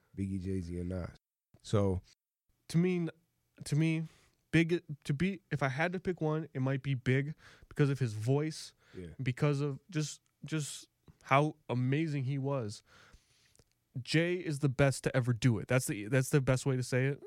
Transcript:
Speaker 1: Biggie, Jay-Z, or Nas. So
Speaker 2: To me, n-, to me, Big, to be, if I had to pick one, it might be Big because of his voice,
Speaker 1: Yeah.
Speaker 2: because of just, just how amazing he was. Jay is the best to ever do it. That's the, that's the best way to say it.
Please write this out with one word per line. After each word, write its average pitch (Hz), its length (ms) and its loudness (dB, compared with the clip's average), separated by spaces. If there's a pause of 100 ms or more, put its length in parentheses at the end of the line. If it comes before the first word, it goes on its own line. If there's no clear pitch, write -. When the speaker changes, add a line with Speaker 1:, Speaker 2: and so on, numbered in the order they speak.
(160)
Speaker 1:
Biggie, 98 240 -4
Jay-Z, 90 400 -4
or 87 40 -4
Nas. 90 260 -4 (540)
So 98 380 2 (680)
Speaker 2:
To - 80 2
me, 180 200 4
n-, 170 120 -2 (540)
to - 120 -2
me, 160 280 2 (480)
Big, 165 320 4 (220)
to 151 100 2
be, 180 240 0 (100)
if 147 140 -2
I 139 60 4
had 160 240 0
to 185 60 -4
pick 180 220 -4
one, 156 320 0
it 135 80 -2
might 135 220 0
be 139 100 -2
Big 135 400 0 (340)
because 143 220 2
of 139 80 -2
his 120 160 -2
voice, 139 600 -2 (220)
Speaker 1:
Yeah. 90 120 -12 (160)
Speaker 2:
because 139 360 0
of 139 200 -2 (100)
just, 151 320 -4 (240)
just 151 400 -6 (380)
how 147 320 4 (120)
amazing 139 580 0
he 139 120 -2
was. 131 460 -4 (1160)
Jay 170 340 2
is 156 240 -4
the 143 100 2
best 135 340 2
to - 120 0
ever 123 180 2
do 113 260 4
it. - 80 -6
That's 127 180 2
the, 104 220 -4
that's 131 220 2
the 147 120 4
best 131 240 2
way 135 100 0
to 127 80 0
say 127 240 0
it. 139 200 -4